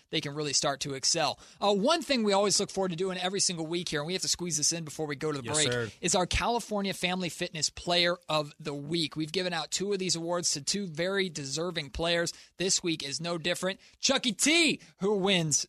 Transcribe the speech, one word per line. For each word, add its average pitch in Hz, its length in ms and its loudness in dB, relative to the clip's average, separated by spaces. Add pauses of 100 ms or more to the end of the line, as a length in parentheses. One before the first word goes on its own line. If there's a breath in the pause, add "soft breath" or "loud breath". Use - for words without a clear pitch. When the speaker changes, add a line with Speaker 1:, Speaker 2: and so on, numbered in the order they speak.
(100)
Speaker 1:
they 165 100 -2
can 143 140 -4
really 151 180 -2
start 139 280 2
to 147 120 -4
excel. 135 460 0 (200 loud breath)
Uh, 208 140 4
one 269 300 4
thing 240 220 2
we 202 100 4
always 202 260 4
look 196 80 0
forward 190 220 0
to 165 60 -4
doing 185 200 -2
every 185 240 -2
single 165 260 0
week 175 220 -4
here, 147 120 -2
and 147 60 -4
we 175 60 -4
have 185 100 -2
to 165 60 -2
squeeze 175 300 -2
this 147 160 2
in 165 100 -6
before 151 220 -6
we 147 100 -4
go 156 160 -2
to 143 60 -4
the 127 60 -8
Speaker 2:
Yes, 147 100 -2
Speaker 1:
break, 147 180 2
Speaker 2:
sir. 120 180 -2 (120)
Speaker 1:
is 185 120 2
our 180 120 2
California 196 680 -2
Family 180 380 -2
Fitness 170 400 -4
Player 175 480 2 (100)
of 151 320 0
the 151 140 -6
Week. 147 420 -2
We've 156 160 -4
given 180 220 -2
out 156 160 -4
two 202 240 -2
of 190 40 0
these 185 180 0
awards 170 340 -2
to 151 100 -2
two 196 260 -2
very 180 440 0
deserving 151 580 -4
players. 170 460 0 (240 loud breath)
This 185 240 0
week 165 200 -2
is 139 160 -6
no 170 200 -4
different. 175 420 -2 (180 soft breath)
Chucky 254 340 2
T, 302 480 4 (200 loud breath)
who 202 140 2
wins 180 540 2